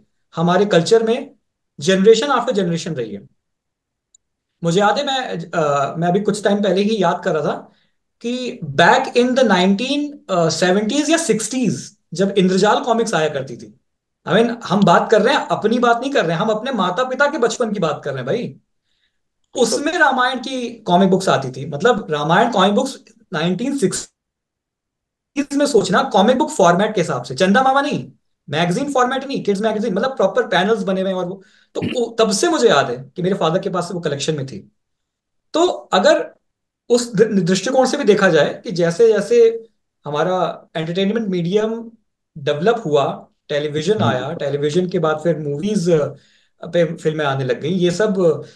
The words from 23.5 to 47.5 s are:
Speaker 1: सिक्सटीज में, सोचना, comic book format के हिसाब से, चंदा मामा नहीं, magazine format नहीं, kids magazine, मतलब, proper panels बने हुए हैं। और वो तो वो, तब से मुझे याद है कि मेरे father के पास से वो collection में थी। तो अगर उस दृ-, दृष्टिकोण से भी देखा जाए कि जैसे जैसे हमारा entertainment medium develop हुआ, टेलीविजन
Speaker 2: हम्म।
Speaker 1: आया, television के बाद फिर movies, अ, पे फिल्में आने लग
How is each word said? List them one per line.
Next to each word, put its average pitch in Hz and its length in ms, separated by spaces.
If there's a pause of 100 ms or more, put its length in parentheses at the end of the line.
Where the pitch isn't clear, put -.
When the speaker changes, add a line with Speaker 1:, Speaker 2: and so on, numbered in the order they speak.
Speaker 1:
सिक्सटीज - 1800
में, 285 80
सोचना, 226 380
comic 240 340
book - 140
format 190 440
के 185 60
हिसाब 147 220
से, 135 120
चंदा 196 280
मामा 262 180
नहीं, 196 300 (380)
magazine 175 440
format 262 300
नहीं, 269 200
kids 196 180
magazine, 220 320
मतलब, 240 160
proper 226 380
panels 196 360
बने 190 180
हुए 190 80
हैं। 185 80
और 180 80
वो 185 180 (320)
तो - 60
वो, 240 380
तब 214 120
से - 180
मुझे 247 200
याद 139 200
है 123 260
कि 180 60
मेरे 185 140
father 175 240
के 202 100
पास 170 180
से 208 60
वो 175 60
collection 151 380
में 131 80
थी। - 260 (800)
तो 330 140
अगर 277 640 (580)
उस 240 260
दृ-, 202 280
दृष्टिकोण 254 420
से 285 120
भी - 60
देखा 196 260
जाए 160 340
कि - 80
जैसे 175 420
जैसे 226 540 (380)
हमारा 160 720
entertainment 196 520
medium 214 640 (460)
develop 151 480
हुआ, 143 420 (220)
टेलीविजन 151 440
Speaker 2:
हम्म। 214 100
Speaker 1:
आया, 135 300
television 151 560
के 180 100
बाद 156 240
फिर 165 140
movies, 165 520
अ, 151 180 (580)
पे 165 300
फिल्में 156 300
आने 135 180
लग 123 180